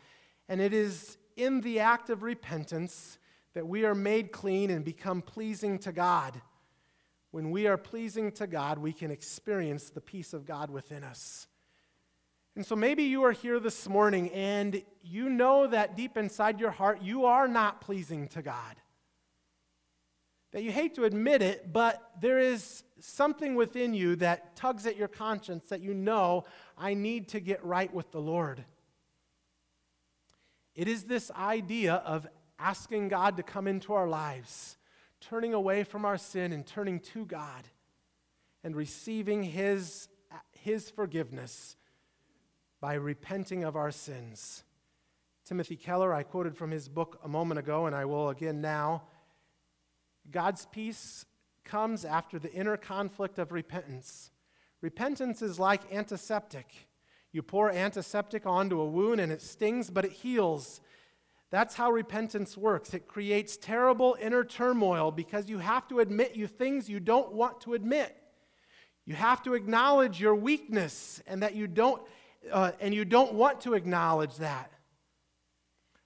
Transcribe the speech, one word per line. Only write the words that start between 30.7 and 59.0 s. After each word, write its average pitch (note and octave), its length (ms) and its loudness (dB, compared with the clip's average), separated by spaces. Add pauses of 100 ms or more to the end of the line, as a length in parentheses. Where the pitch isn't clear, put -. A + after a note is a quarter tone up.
It F3 140 -2
is A3 160 -4
this A#3 260 -4
idea G3+ 640 0
of D#3+ 340 -4 (300)
asking G3 500 -2
God F#3+ 300 2
to F3+ 40 -6
come G3 240 -6
into G3 280 -2
our F#3+ 120 4
lives, D3+ 680 -6 (440)
turning A3+ 340 -2
away G3 300 2
from G#3 200 -6
our G3+ 140 2
sin F3+ 340 -4
and C#3+ 140 -6
turning G3 340 -4
to A3 240 -12
God D3 420 -12 (960)
and D#3+ 140 -6
receiving G#3 680 -2
His, F#3+ 640 -2 (420)
His G#3+ 400 -4
forgiveness C#3+ 840 -6 (1000)
by D3 140 -6
repenting F3 720 -6
of D3+ 100 -4
our D3+ 160 -2
sins. B2 720 -14 (800)
Timothy F3 300 -4
Keller, F#3 360 0
I C#3+ 120 -2
quoted E3+ 340 -6
from D#3+ 140 -6
his C#3+ 180 -8
book E3 340 -6
a D#3 40 -10
moment D#3 300 -2
ago, D3+ 280 -2
and C#3+ 100 -2
I C#3 80 -2
will D3 240 0
again D3+ 320 -4
now. D3+ 440 -2 (1300)
God's F3+ 360 -2
peace - 580 -10 (400)
comes G#3+ 400 -4
after E3 340 -2
the D#3 140 -8
inner G3+ 240 -2
conflict G3 640 -6
of D#3+ 100 -4
repentance. C#3+ 800 -10 (500)
Repentance B3 640 -4
is F#3 160 -4
like G3 340 2
antiseptic. G#3 960 -8 (440)
You D#3 100 -4
pour G#3 300 2
antiseptic G#3 720 -2
onto F#3 340 2
a D#3 60 2
wound G3+ 340 2